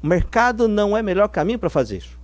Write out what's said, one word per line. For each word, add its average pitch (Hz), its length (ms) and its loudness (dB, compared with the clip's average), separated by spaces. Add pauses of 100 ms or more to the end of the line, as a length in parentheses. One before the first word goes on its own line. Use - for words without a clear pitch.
"O 147 40 -4
mercado 226 600 2
não 208 300 2
é 220 40 0
o 226 40 -4
melhor 202 240 2
caminho 190 300 -2
pra 160 120 -2
fazer 107 280 -2
isso." - 260 -18